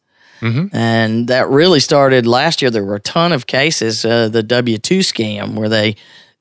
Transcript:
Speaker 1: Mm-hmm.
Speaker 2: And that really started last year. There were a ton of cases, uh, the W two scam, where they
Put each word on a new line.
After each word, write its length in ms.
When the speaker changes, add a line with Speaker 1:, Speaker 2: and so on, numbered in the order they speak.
Speaker 1:
Mm-hmm. 360
Speaker 2:
And 520
that 200
really 320
started 460
last 360
year. 80
There 140
were 120
a 40
ton 320
of 140
cases, 580
uh, 240
the 160
W 340
two 220
scam, 540
where 160
they 260